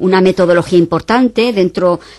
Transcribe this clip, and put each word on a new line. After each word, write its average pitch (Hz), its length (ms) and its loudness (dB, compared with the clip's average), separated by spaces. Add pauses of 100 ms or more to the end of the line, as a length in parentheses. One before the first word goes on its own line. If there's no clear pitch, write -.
una 185 200 0
metodología 180 560 0
importante 226 760 0
dentro 180 480 -2 (200)